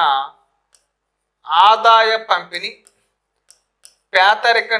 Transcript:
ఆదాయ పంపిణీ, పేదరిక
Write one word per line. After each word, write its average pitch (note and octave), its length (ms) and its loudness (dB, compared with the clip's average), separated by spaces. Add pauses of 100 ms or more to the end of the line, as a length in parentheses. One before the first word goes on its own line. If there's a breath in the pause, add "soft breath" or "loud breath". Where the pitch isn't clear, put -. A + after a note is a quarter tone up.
(1700)
ఆదాయ A3+ 440 2 (180)
పంపిణీ, F3 420 -8 (1400)
పేదరిక A3 680 0